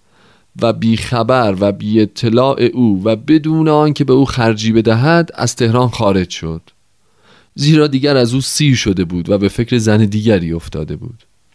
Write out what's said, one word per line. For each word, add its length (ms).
و 100
بی 240
خبر 640
و 120
بی 280
اطلاع 640
او 420
و 120
بدون 520
آنکه 360
به 80
او 120
خرجی 480
بدهد 600
از 220
تهران 320
خارج 420
شد، 320
زیرا 320
دیگر 300
از 180
او 60
سیر 360
شده 280
بود 260
و 80
به 100
فکر 300
زن 260
دیگری 480
افتاده 440
بود. 280